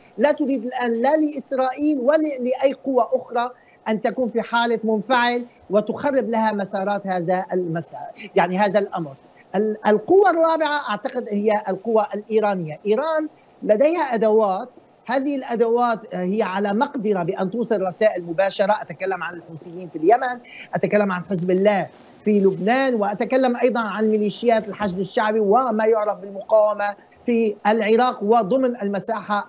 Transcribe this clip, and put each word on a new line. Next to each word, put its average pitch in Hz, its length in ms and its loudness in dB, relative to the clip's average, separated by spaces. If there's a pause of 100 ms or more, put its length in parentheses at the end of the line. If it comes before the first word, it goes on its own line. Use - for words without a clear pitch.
(180)
لا 277 140 4
تريد 277 340 -2
الآن 240 360 -4
لا 277 140 4
لإسرائيل 285 840 -2
ولا 302 280 2 (120)
لأي 254 340 0
قوة 240 400 0
أخرى 240 380 -2 (360)
أن 220 140 -2
تكون 240 280 -2
في 226 120 -2
حالة 233 420 0
منفعل 240 640 0 (240)
وتخرب 208 600 0
لها 220 220 0
مسارات 196 560 -4
هذا 180 460 -2
المسار، 170 540 -6 (280)
يعني 185 220 2
هذا 202 220 2
الأمر. 175 340 -6 (420)
ال-، 214 220 -2 (100)
القوة 339 420 6
الرابعة 320 600 2
أعتقد 247 400 -6
هي 208 220 0 (180)
القوة 208 440 0
الإيرانية. 202 720 -2
إيران 302 420 0 (360)
لديها 302 380 4
أدوات، 220 680 2 (360)
هذه 277 300 -2
الأدوات 233 640 0 (160)
هي 185 280 -2
على 202 300 -2
مقدرة 214 500 0
بأن 190 280 -4
توصل 226 300 -2
رسائل 185 420 0
مباشرة. 190 580 0
أتكلم 180 420 -6
عن 170 100 -8
الحوثيين 170 600 -14
في 165 40 -6
اليمن، 240 420 2 (340)
أتكلم 202 380 0
عن 180 120 -4
حزب 180 280 -2
الله 190 360 2 (380)
في 208 140 4
لبنان، 226 560 2
وأتكلم 226 600 0
أيضا 240 220 0
عن 214 280 -2
ميليشيات 214 600 0
الحشد 190 320 -6
الشعبي 220 400 -2
وما 220 460 2
يعرف 214 340 0
بالمقاومة 202 760 0 (300)
في 226 300 2 (120)
العراق 226 560 2
وضمن 233 580 2
المساحة 202 680 -4